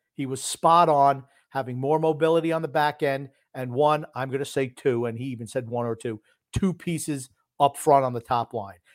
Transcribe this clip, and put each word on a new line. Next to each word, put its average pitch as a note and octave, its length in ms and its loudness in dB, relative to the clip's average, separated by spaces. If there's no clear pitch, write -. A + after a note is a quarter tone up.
he C#3 120 -6
was B2+ 160 -6
spot E3+ 460 4
on, C#3 360 4
having B2+ 280 -6
more C#3+ 200 0
mobility D#3+ 520 2
on E3 120 -2
the D#3+ 60 -6
back D3 340 0
end, C#3 260 -2
and B2+ 180 -8
one, D3+ 420 2
I'm C3 160 -6
gonna C3+ 140 -4
say C3+ 240 -2
two, A#2+ 360 -2
and A2+ 140 -6
he B2+ 80 -8
even A#2+ 200 -10
said A#2+ 220 -8
one A#2+ 160 -4
or A#2 120 -4
two, A2+ 240 -8
two F#3 200 -2
pieces D#3 560 -6
up C#3+ 160 2
front C#3 300 4
on B2 80 -4
the A#2+ 60 -4
top A#2+ 340 -2
line. G2 240 -10